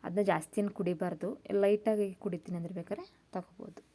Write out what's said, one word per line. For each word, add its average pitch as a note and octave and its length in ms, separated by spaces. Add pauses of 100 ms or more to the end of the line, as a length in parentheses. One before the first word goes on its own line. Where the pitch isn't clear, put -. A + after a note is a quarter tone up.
ಅದನ್ನ F#3+ 200
ಜಾಸ್ತಿ E3+ 360
ಏನು G3+ 100
ಕುಡಿಬಾರ್ದು. F3+ 680 (120)
ಲೈಟಾಗಿ G3+ 600
ಕುಡಿತೀನಿ F3 420
ಅಂದ್ರೆ E3+ 180
ಬೇಕಾದ್ರೆ G#3 380 (200)
ತಗೋಬೋದು. - 640